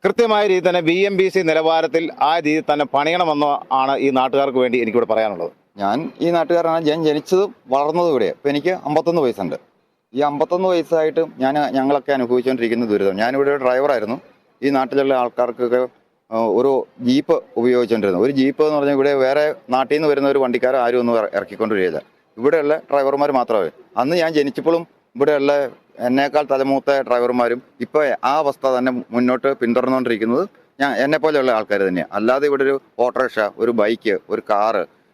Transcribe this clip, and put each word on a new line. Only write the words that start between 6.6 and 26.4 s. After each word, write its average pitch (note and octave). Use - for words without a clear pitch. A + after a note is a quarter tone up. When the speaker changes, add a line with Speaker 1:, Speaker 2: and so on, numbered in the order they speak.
Speaker 2:
ഞാൻ D#3
ജനിച്ചതും E3+
വളർന്നതും D#3
ഇവിടെ. B2
ഇപ്പം F#2
എനിക്ക് D3
അമ്പത്തൊന്ന് D#3+
വയസ്സുണ്ട്. G#2
ഈ A#2+
അമ്പത്തൊന്ന് D#3
വയസ്സായിട്ടും D#3+
ഞാൻ, C#3
ഞങ്ങളൊക്കെ C3+
അനുഭവിച്ചുകൊണ്ടിരിക്കുന്ന B2
ദുരിതം. G2
ഞാനിവിടെ C3+
ഒരു C#3+
ഡ്രൈവറായിരുന്നു. B2+
ഈ C3
നാട്ടിലുള്ള C3+
ആൾക്കാർക്കൊക്കെ, B2
ആ, A2+
ഒരു A#2
ജീപ്പ് C3+
ഉപയോഗിച്ചുകൊണ്ടിരുന്നു. A2+
ഒരു C#3
ജീപ്പ് C#3
എന്ന് D3+
പറഞ്ഞാൽ C#3+
ഇവിടെ C#3
വേറെ C#3
നാട്ടിൽ B2+
നിന്ന് D#3
വരുന്ന C#3
ഒരു C#3
വണ്ടിക്കാരോ B2+
ആരും B2
ഒന്നും A#2+
ഇറ-, G#2+
ഇറക്കിക്കൊണ്ട് G2+
വരികയില്ല. F2+
ഇവിടെയുള്ള D3
ഡ്രൈവർമാർ C#3+
മാത്രമേ. A2+
അന്ന് C3+
ഞാൻ E3
ജനിച്ചപ്പോഴും D3+
ഇവിടെയുള്ള C#3+
എന്നേക്കാൾ C3+